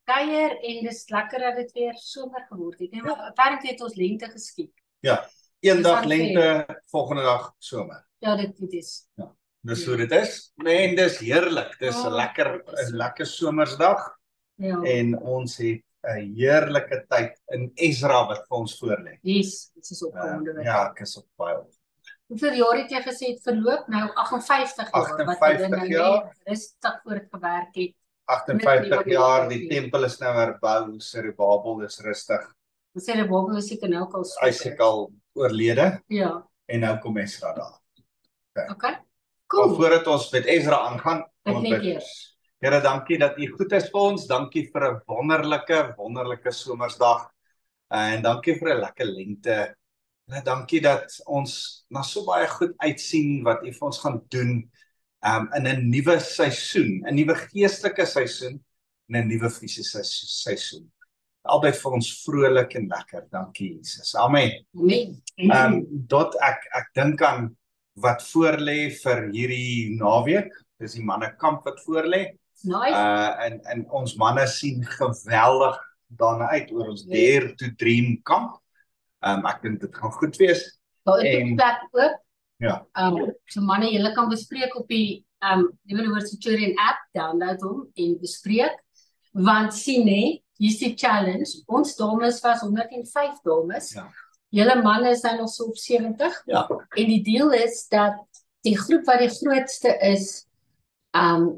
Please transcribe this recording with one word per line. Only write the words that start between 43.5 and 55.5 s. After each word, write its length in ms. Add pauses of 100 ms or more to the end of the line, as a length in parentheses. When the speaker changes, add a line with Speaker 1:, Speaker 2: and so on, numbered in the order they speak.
Speaker 2:
is 180
vir 100
ons. 260
Dankie 460
vir 100 (120)
'n 120
wonderlike, 880
wonderlike 560
somersdag. 800 (600)
En 320
dankie 360
vir 180
'n 40
lekker 260
lente. 680 (520)
Here, 160
dankie 400
dat 440
ons 640
na 120
so 220
baie 240
goed 280
uitsien 680
wat 200
U 80
vir 140
ons 140
gaan 280
doen, 420 (520)
ehm, 320